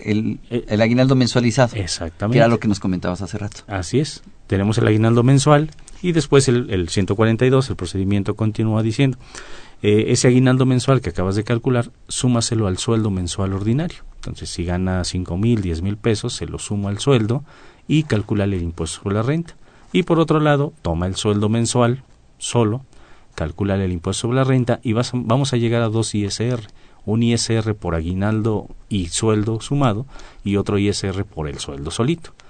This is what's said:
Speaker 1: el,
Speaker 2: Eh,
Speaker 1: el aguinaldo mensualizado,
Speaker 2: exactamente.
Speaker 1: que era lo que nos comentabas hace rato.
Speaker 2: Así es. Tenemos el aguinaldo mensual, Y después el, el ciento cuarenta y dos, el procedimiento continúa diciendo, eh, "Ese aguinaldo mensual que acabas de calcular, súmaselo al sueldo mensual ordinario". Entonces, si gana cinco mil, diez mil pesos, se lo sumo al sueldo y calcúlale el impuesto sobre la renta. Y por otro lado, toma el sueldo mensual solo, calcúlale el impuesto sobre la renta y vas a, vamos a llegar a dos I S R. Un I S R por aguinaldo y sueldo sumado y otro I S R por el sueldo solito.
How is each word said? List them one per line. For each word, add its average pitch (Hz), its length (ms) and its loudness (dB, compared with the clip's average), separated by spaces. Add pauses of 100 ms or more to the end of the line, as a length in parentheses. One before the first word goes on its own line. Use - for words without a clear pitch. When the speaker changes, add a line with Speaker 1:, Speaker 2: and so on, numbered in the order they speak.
Speaker 1:
el, 107 360 -2 (100)
Speaker 2:
Eh, 120 200 -4
Speaker 1:
el 107 120 2
aguinaldo 127 340 4
mensualizado, 120 600 2
Speaker 2:
exactamente. 95 580 -4
Speaker 1:
que 120 60 4
era 113 80 6
lo 117 120 2
que 110 100 -2
nos 98 100 0
comentabas 90 420 -4
hace 98 160 -8
rato. 104 300 -10
Speaker 2:
Así 101 320 -2
es. - 240 -4 (240)
Tenemos 104 300 2
el 117 100 4
aguinaldo 113 360 4
mensual, 147 460 4 (320)
Y 180 100 0
después 143 360 4
el, 123 220 2
el 90 200 0
ciento 98 260 0
cuarenta 113 300 2
y 131 40 4
dos, 131 200 2
el 95 60 -4
procedimiento 98 600 -2
continúa 110 480 0
diciendo, 123 340 0 (640)
eh, 104 280 4
"Ese 123 180 4
aguinaldo 127 380 4
mensual 127 360 2
que - 80 -6
acabas 92 260 -2
de 107 80 -2
calcular, 120 480 -2 (160)
súmaselo 117 600 0
al 92 100 -2
sueldo 113 320 0
mensual 95 440 -4
ordinario". 117 460 -2 (160)
Entonces, - 340 -12
si - 140 -6
gana 90 400 0
cinco 87 340 -4
mil, 110 240 2
diez 82 200 -4
mil 101 160 -4
pesos, 117 380 -2
se 82 100 -8
lo 101 140 -8
sumo 101 300 -4
al 101 100 -6
sueldo 120 440 0 (440)
y 151 160 2
calcúlale 101 540 -2
el 87 60 -4
impuesto 85 380 -8
sobre 101 140 -2
la 107 80 0
renta. 156 320 -4 (380)
Y 185 100 4
por 165 160 2
otro 156 200 4
lado, 147 420 2
toma 85 260 -2
el 92 80 -4
sueldo 104 340 0
mensual 117 540 0 (340)
solo, 117 460 0 (520)
calcúlale 98 500 -2
el 92 80 -2
impuesto 95 280 -4
sobre 120 160 -2
la 135 60 2
renta 127 400 0
y 113 100 0
vas 120 200 -2
a, 127 40 -2
vamos 123 360 0
a 123 40 2
llegar 117 240 0
a 113 80 0
dos 110 260 -2
I 104 100 0
S 101 200 -4
R. 120 180 -4 (420)
Un 113 180 0
I 117 100 2
S 117 220 0
R 110 180 0
por 87 220 -4
aguinaldo 101 720 -2 (220)
y 95 180 -2
sueldo 110 540 0
sumado 135 440 0 (380)
y 101 140 2
otro 101 200 0
I 101 120 2
S 98 180 -2
R 95 160 -4
por 80 240 -8
el 69 120 -8
sueldo 71 300 -10
solito. 143 440 -4 (160)